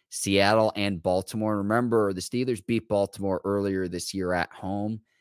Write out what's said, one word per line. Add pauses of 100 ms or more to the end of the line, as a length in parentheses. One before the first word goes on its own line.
Seattle
and
Baltimore.
Remember,
the
Steelers
beat
Baltimore
earlier
this
year
at
home, (220)